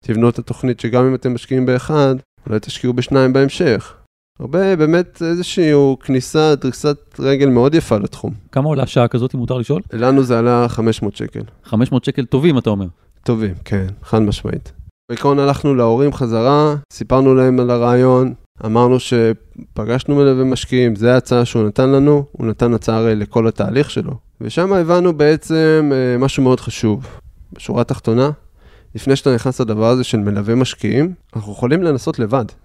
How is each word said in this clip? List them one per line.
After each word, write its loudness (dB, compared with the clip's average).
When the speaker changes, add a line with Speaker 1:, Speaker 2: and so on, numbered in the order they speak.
Speaker 1:
תבנו 0
את -2
התוכנית -6
שגם 0
אם 2
אתם -4
משקיעים -2
באחד, 0
אולי -2
תשקיעו -6
בשניים 2
בהמשך. 0
הרבה, 0
באמת, 0
איזושהי -2
כניסה, 0
דריסת -4
רגל 2
מאוד 4
יפה 2
לתחום. -6
Speaker 2:
כמה 0
עולה -2
שעה 2
כזאת, -2
אם -4
מותר -4
לשאול? -4
Speaker 1:
לנו 2
זה 0
עלה 2
חמש -2
מאות -6
שקל. -10
Speaker 2:
חמש 0
מאות 0
שקל -4
טובים, 2
אתה -2
אומר? -4
Speaker 1:
טובים, -2
כן, -4
חד -2
משמעית. -4
בעיקרון 0
הלכנו 0
להורים 2
חזרה, 0
סיפרנו 2
להם 2
על 0
הרעיון, 2
אמרנו 2
שפגשנו -4
מלווה 4
משקיעים, 0
זה 2
ההצעה 2
שהוא 0
נתן 0
לנו, 4
הוא -6
נתן 0
הצעה -2
הרי 2
לכל 0
התהליך -2
שלו. -6
ושם -2
הבנו 2
בעצם, 2
אה, 0
משהו 0
מאוד 2
חשוב. -4
בשורה -6
התחתונה, -2
לפני -2
שאתה 0
נכנס -4
לדבר 0
הזה 2
של -2
מלווה -2
משקיעים, 0
אנחנו -10
יכולים 0
לנסות -2
לבד. -2